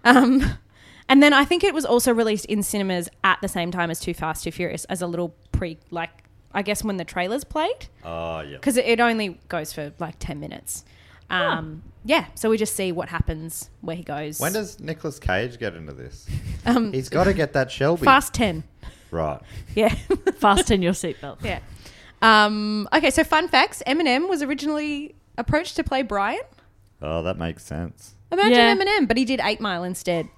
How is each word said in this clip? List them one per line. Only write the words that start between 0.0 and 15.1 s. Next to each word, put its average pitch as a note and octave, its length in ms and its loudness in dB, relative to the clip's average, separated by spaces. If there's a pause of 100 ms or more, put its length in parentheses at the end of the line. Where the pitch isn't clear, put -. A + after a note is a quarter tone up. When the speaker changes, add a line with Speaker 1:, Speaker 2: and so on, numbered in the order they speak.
Speaker 1:
Um, B3+ 540 6 (500)
and C#4 140 8
then D4 120 8
I C4 100 6
think F4 200 2
it F4+ 100 2
was D4+ 100 -2
also A#3+ 300 4
released A3 320 0
in G#3 160 -2
cinemas F#3+ 460 -2 (160)
at F#3+ 180 4
the G3 60 -4
same F3 220 -4
time E3+ 200 -2
as D#3 100 -6
Too F3 140 -6
Fast, D#3+ 300 -6
Too E3+ 60 -4
Furious E3+ 360 -6
as F3+ 160 -6
a F3 40 -4
little E3+ 280 -4 (180)
pre-, E3 260 -4 (120)
like, E3+ 200 -6 (440)
I G3+ 80 -2
guess G3+ 200 -2
when G#3 140 -4
the F3 80 -6
trailers F#3+ 400 -4
played. E4 420 -4 (180)
Speaker 2:
Oh, E2 360 -6
yeah. C#2+ 180 -12
Speaker 1:
'Cause A3 200 0
it, - 80 0
it A3+ 140 2
only A3 380 0 (120)
goes D#3 240 -6
for, D3 240 -10
like, D3+ 200 -8
ten D3+ 220 -8
minutes. - 440 -12 (460)
Um, D#3+ 540 -4
Speaker 3:
Huh. - 60 -20 (160)
Speaker 1:
yeah, C#4 180 2 (100)
so - 140 -2
we A3 80 4
just G#3 180 -2
see F#3+ 160 -2
what E3+ 200 -6
happens, E3 580 -6 (140)
where E3 140 -8
he F3 60 -12
goes. D3+ 380 -8
Speaker 2:
When D#3+ 140 0
does G#3+ 260 -8
Nicolas D#3+ 380 -8